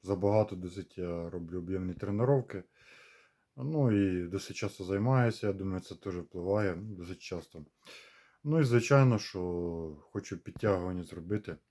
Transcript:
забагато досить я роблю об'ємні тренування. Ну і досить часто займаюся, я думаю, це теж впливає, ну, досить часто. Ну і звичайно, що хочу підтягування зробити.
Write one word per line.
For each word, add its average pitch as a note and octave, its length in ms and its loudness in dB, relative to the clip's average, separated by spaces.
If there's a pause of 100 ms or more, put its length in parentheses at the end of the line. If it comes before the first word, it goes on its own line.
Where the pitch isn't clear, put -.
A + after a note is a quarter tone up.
забагато G2+ 540 2
досить F2+ 420 -10
я E2+ 320 -6
роблю F2 280 -8
об'ємні F2+ 360 -4
тренування. G#2+ 680 0 (920)
Ну C#3 360 2
і F#2+ 340 2
досить F#2 300 -6
часто G2 280 -6
займаюся, A2 640 2
я G2+ 60 0
думаю, F#2+ 280 -2
це F#2 140 -12
теж F2+ 220 -8
впливає, F#2 600 -2
ну, G#2 180 -10
досить F2+ 240 -12
часто. E2 460 -12 (800)
Ну D#3 160 2
і D3+ 40 8
звичайно, B2 540 6
що G2+ 220 -6 (720)
хочу G2 260 -6
підтягування F2+ 680 -2
зробити. F2 520 -6 (140)